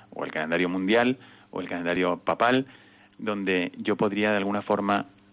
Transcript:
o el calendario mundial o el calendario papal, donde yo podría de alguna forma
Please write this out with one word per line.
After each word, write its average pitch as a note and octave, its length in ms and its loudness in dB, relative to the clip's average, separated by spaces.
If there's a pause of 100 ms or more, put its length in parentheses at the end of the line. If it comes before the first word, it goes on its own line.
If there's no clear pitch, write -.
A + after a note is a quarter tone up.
(100)
o - 140 -8
el - 80 -8
calendario E2 380 0
mundial A2+ 480 2 (320)
o F#2+ 100 -8
el F2+ 80 -8
calendario F2 480 0
papal, B2+ 500 2 (520)
donde F#2+ 580 -2
yo G#2 200 -2
podría G#2 340 0
de G#2 80 2
alguna G2+ 240 -2
forma G2+ 440 0 (260)